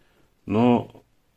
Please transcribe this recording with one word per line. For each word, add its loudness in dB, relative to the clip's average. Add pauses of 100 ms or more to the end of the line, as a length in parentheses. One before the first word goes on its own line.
(460)
Но -2 (340)